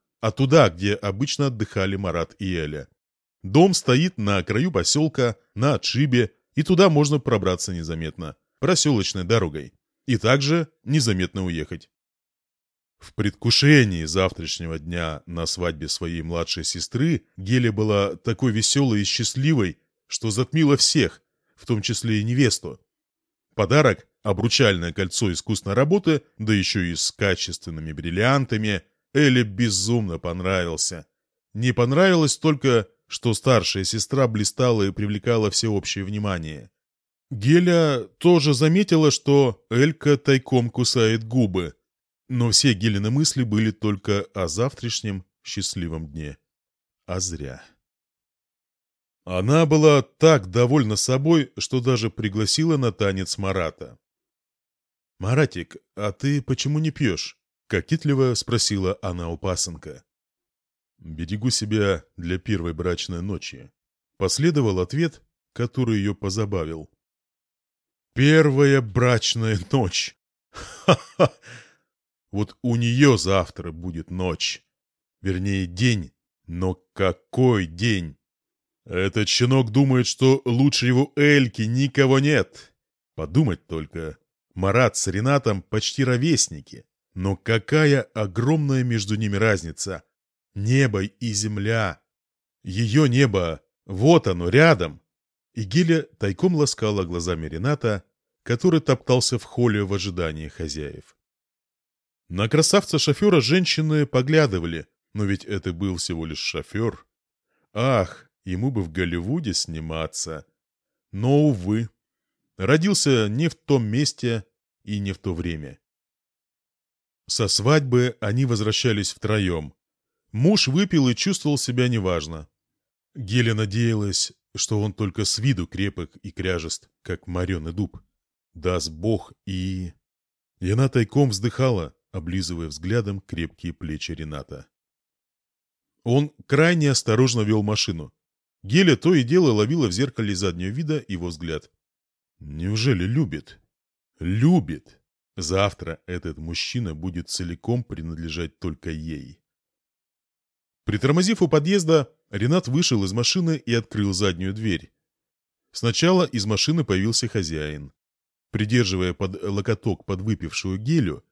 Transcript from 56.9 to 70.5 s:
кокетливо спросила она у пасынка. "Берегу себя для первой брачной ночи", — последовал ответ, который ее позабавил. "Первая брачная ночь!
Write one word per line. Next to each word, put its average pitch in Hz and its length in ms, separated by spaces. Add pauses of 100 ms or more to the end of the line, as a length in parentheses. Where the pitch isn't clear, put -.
кокетливо 131 680
спросила 101 680
она 87 260
у 85 80
пасынка. 82 640 (960)
"Берегу 85 540
себя 104 520 (140)
для 87 220
первой 85 340
брачной 85 480
ночи", — 76 500 (460)
последовал 120 640
ответ, 151 420 (320)
который 120 460
ее 98 160
позабавил. 92 720 (1300)
"Первая 139 640
брачная 113 800 (120)
ночь! - 460 (340)